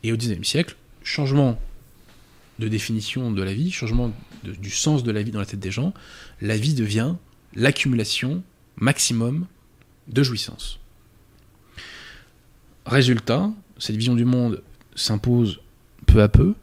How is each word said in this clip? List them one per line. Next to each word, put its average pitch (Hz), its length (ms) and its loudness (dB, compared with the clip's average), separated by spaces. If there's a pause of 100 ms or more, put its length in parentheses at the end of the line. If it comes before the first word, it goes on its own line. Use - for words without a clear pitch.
Et 110 100 -2
au 117 40 0
dix-neuvième 110 280 -4
siècle, - 320 -2 (260)
changement 135 560 0 (1000)
de 110 100 -4
définition 110 640 -4
de 98 100 -2
la 95 120 -4
vie, 160 160 -2
changement 120 420 -2 (320)
de, 95 80 -10
du 98 180 -12
sens 151 320 0
de 117 80 -2
la 104 120 -2
vie 113 80 -4
dans 107 100 -6
la 95 60 -4
tête 101 140 -8
des 92 100 -6
gens, 104 240 -4 (480)
la 107 160 0
vie 143 160 0
devient 113 400 0 (400)
l'accumulation 127 880 0 (340)
maximum 127 680 0 (640)
de 127 140 0
jouissance. - 560 -6 (2000)
Résultat, 127 640 2 (280)
cette - 180 -4
vision 120 180 2
du 120 100 4
monde 123 380 0 (320)
s'impose 113 680 0 (460)
peu 107 160 10
à 107 60 8
peu 170 340 6